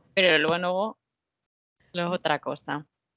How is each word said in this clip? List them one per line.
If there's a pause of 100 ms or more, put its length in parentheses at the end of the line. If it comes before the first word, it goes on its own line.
(140)
Pero
luego, (920)
luego
es
otra
cosa. (300)